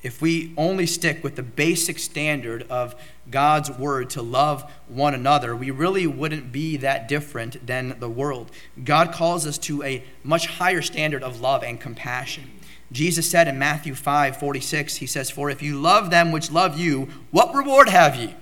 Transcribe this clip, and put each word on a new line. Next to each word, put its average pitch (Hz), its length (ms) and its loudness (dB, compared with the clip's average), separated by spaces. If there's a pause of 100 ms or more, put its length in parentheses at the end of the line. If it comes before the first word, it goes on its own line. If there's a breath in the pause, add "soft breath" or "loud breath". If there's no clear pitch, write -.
If 123 180 -10
we 165 360 0
only 180 280 2
stick 165 380 0
with 135 140 -6
the 131 80 -8
basic 165 560 0
standard 127 680 -4
of 123 280 -4 (340 loud breath)
God's 147 400 4
word 131 400 -4
to 139 100 -8
love 131 480 0 (200 loud breath)
one 139 260 0
another, 127 400 2
we 127 160 -6
really 170 380 0
wouldn't 139 420 -4
be 151 280 -4
that 135 280 0
different 123 580 -6
than 127 360 -6
the 120 80 -6
world. 123 420 -4 (320 loud breath)
God 156 300 4
calls 170 340 0
us 147 120 -6
to 143 260 -6
a 135 180 -4 (220 loud breath)
much 160 240 2
higher 180 340 0
standard 147 400 -2
of 123 180 -8
love 131 220 2
and 120 180 -8
compassion. 123 680 -8 (400 loud breath)
Jesus 160 400 0
said 170 160 8
in 135 140 -2
Matthew 147 340 -2
five 143 440 0
forty-six, 147 580 -4
he 131 100 -8
says, 131 240 -4
"For 143 200 -4
if 143 120 -6
you 143 180 -4
love 185 300 4
them 170 220 6
which 156 180 -4
love 160 260 2
you, 147 320 0 (220 loud breath)
what 190 240 6
reward 277 360 8
have 165 260 8
ye?" 113 260 -6